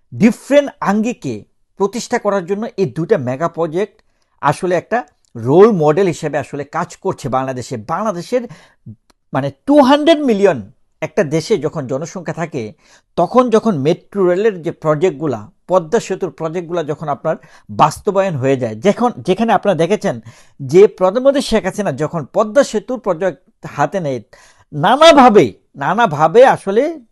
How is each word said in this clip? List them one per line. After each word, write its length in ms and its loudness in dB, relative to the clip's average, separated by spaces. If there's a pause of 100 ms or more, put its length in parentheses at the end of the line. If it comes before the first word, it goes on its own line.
(140)
ডিফারেন্ট 560 2 (100)
আঙ্গিকে 640 -4 (320)
প্রতিষ্ঠা 420 -4
করার 280 -4
জন্য 200 -6 (100)
এই 100 0
দুটো 320 -2
মেগা 300 -4
প্রজেক্ট 540 -6 (380)
আসলে 340 0
একটা 300 -4 (320)
রোল 360 4
মডেল 340 2
হিসেবে 320 -4
আসলে 260 -8
কাজ 320 -8
করছে 320 -6
বাংলাদেশে। 480 -6
বাংলাদেশের 720 -6 (840)
মানে 200 -4 (140)
টু 160 6
হান্ড্রেড 360 4
মিলিয়ন 540 0 (280)
একটা 240 -4
দেশে 340 -2
যখন 280 -6
জনসংখ্যা 480 -8
থাকে, 380 -10 (440)
তখন 340 2
যখন 280 2
মেট্রো 500 -2
রেলের 340 0
যে 100 -6
প্রজেক্টগুলা, 800 -4 (180)
পদ্মা 320 0
সেতুর 300 -6
প্রজেক্টগুলা 540 -8
যখন 240 -8
আপনার 280 -4 (340)
বাস্তবায়ন 640 0
হয়ে 200 0
যায়, 180 -4
যখন, 440 0
যেখানে 340 -2
আপনারা 220 0
দেখেছেন 460 -2 (400)
যে 260 6
প্রধানমন্ত্রী 560 0
শেখ 220 -2
হাসিনা 280 -4
যখন 400 -6
পদ্মা 320 2
সেতুর 340 -6
প্রজেক্ট 680 -6
হাতে 340 -4
নেয়, 220 -6 (500)
নানাভাবে, 800 6 (240)
নানাভাবে 720 4
আসলে 540 0 (120)